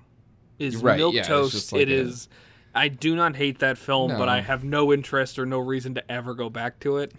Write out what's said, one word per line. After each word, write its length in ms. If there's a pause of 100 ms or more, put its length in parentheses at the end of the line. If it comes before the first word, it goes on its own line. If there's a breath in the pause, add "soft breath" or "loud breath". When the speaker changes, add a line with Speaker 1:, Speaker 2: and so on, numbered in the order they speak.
(580)
Speaker 1:
Is 200
Speaker 2:
Right, 200
Speaker 1:
milk 160
Speaker 2:
yeah, 60
it's 80
Speaker 1:
toast. 260
Speaker 2:
just 180
like 120
Speaker 1:
It 60
Speaker 2:
a 40
Speaker 1:
is. 360 (440 loud breath)
I 140
do 280
not 200
hate 240
that 180
film, 340
but 140
Speaker 2:
No. 60
Speaker 1:
I 100
have 220
no 280
interest 460
or 80
no 140
reason 340
to 180
ever 220
go 160
back 300
to 180
it. 220